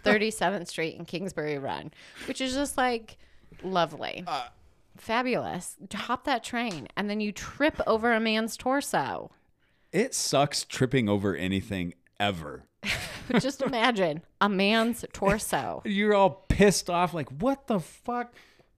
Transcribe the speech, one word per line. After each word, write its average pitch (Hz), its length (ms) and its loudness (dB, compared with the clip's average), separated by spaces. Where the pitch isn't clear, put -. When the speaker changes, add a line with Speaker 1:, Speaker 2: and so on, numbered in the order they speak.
Speaker 1:
Thirty-seventh 208 640 2
Street 165 260 -4
in 175 100 -12
Kingsbury 160 520 -4
Run, 135 340 -6
which 262 120 -6
is 262 140 -2
just, 277 240 -2
like, 247 400 -2
lovely. 170 600 -2
Speaker 2:
Uh, 139 220 -4
Speaker 1:
Fabulous. 220 800 -4
To 202 80 -8
hop 240 260 -4
that 262 200 -2
train, 233 520 -6
and 208 140 -4
then 208 100 -2
you 208 120 -2
trip - 540 -2
over 226 280 2
a 220 60 4
man's 220 380 0
torso. 147 760 -2
Speaker 2:
It 226 240 0
sucks - 480 2
tripping 127 460 2
over 101 260 2
anything 92 600 -2
ever. 82 440 -2
<laughs> 202 100 -2
Speaker 1:
But 247 140 4
just 277 180 -4
imagine 220 600 2
a 202 80 4
man's 220 640 2
torso. 190 720 0
Speaker 2:
<laughs> - 20 -8
You're 208 280 2
all 196 160 6
pissed - 420 6
off, 175 240 2
like, 156 160 -4
"What 247 380 -2
the 202 140 2
fuck?" 240 520 -8